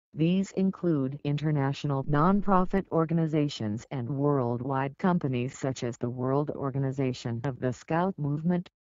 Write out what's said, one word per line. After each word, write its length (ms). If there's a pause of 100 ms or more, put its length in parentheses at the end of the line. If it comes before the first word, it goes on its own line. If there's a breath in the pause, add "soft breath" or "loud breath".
(140)
These 380
include 720
international 840
non-profit 840
organizations 1000
and 180
worldwide 920
companies 600
such 240
as 160
the 100
World 420
Organization 920
of 160
the 140
Scout 440
Movement, 540 (180)